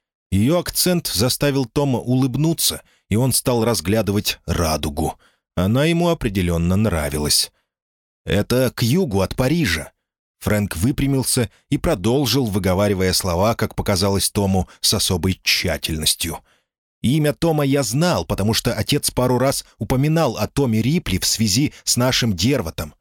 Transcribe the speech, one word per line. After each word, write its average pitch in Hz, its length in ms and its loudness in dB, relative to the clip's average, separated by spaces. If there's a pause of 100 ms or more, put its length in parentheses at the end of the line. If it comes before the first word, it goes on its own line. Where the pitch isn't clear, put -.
(320)
Её 120 260 2
акцент - 480 -2
заставил 131 600 0
Тома 139 340 0
улыбнуться, 131 800 0 (260)
и 98 60 0
он 123 180 2
стал 120 320 0
разглядывать 101 840 0
радугу. 78 680 -2 (380)
Она 110 300 2
ему 170 240 2
определённо 92 680 0
нравилась. 76 760 0 (720)
«Это 117 500 0
к - 80 -2
югу 120 380 2
от 92 160 -2
Парижа». 131 560 0 (480)
Фрэнк 104 360 -2
выпрямился 131 760 0 (180)
и - 100 0
продолжил, 123 680 0
выговаривая 95 680 2
слова, 95 420 0
как - 200 -4
показалось 98 560 0
Тому, 95 380 0 (120)
с - 140 0
особой 92 480 -2
тщательностью. - 960 -4 (640)
«Имя 147 300 2
Тома 156 320 0
я 139 180 2
знал, 131 420 0
потому 101 300 -2
что - 180 -4
отец 110 380 -2
пару 123 280 0
раз 131 260 0 (140)
упоминал 135 580 0
о 90 100 -2
Томе 117 340 0
Рипли 123 380 0
в - 80 -4
связи 110 460 0 (120)
с - 120 0
нашим 120 380 0
Дерватом. 87 680 -2